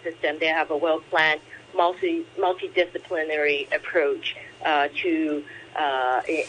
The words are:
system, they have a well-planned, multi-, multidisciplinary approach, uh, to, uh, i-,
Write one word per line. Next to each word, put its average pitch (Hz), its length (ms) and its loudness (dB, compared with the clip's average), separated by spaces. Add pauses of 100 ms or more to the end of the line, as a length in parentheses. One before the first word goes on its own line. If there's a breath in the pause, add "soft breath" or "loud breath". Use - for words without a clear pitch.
system, 160 360 -4
they 165 80 0
have 160 240 0
a 151 60 0
well-planned, 156 640 2 (340 loud breath)
multi-, 175 500 2 (140)
multidisciplinary 156 1300 0
approach, 147 640 0 (300 loud breath)
uh, 147 220 4 (160)
to, 160 400 0 (320 loud breath)
uh, 131 520 0
i-, 160 220 0